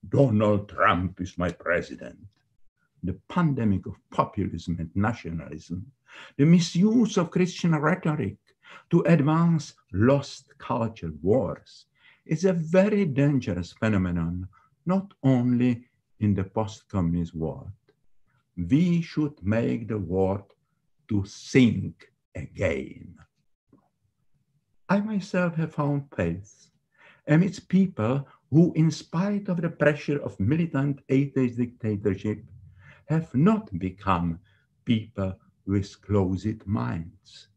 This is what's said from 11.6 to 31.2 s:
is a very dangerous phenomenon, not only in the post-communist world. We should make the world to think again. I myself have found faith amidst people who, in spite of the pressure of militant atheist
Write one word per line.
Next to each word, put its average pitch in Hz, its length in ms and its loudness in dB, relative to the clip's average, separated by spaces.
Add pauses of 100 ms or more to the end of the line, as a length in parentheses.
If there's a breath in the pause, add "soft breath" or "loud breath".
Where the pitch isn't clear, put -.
is 160 200 -4
a 185 80 4
very 185 520 2
dangerous 131 680 0
phenomenon, 90 760 -2 (360 soft breath)
not 190 380 -2
only 123 640 2 (320)
in 107 140 4
the 95 100 0
post-communist 87 880 -4
world. 78 380 -8 (840)
We 160 440 2
should 151 420 -4
make 113 440 -2
the 107 120 -4
world 95 540 -2 (560)
to 101 140 0
think 98 920 0 (220)
again. 78 840 -6 (1700)
I 202 120 2
myself 185 540 -2
have 160 180 -4
found 143 420 -2
faith 90 560 -6 (580 soft breath)
amidst 170 400 0
people 139 580 0 (240 soft breath)
who, 160 240 6
in 160 160 4
spite 202 580 -6
of 170 140 -2
the 165 80 -2
pressure 147 480 0
of - 220 -8
militant 143 680 0
atheist 131 480 0